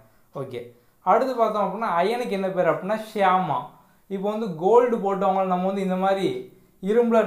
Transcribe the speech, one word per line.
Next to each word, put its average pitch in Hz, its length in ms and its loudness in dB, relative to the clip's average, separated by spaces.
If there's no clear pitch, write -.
ஓகே, 123 260 -10
அடுத்து 254 280 4
பார்த்தோம் 208 260 0
அப்படின்னா 208 220 -6
அயனுக்கு 214 360 -2
என்ன 190 200 -4
பேர் 170 140 2
அப்படின்னா 185 240 -4
ஷியாமா. 185 500 2
இப்போ 196 200 -4
வந்து 226 140 -4
gold 233 340 4
போட்டவங்க 190 360 0
நம்ம 180 180 0
வந்து 196 180 -4
இந்த 185 160 -2
மாதிரி 190 240 0
இரும்புல 226 340 4